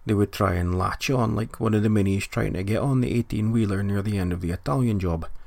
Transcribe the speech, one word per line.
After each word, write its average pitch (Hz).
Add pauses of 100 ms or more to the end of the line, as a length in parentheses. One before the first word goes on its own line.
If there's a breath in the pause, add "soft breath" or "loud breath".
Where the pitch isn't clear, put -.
they 107
would 101
try 95
and 90
latch 98
on 113
like 113
one 110
of 107
the 110
minis 98
trying 107
to 90
get 104
on 135
the -
eighteen-wheeler 110
near 101
the 104
end 90
of 87
the 85
Italian 120
Job. 85 (180 soft breath)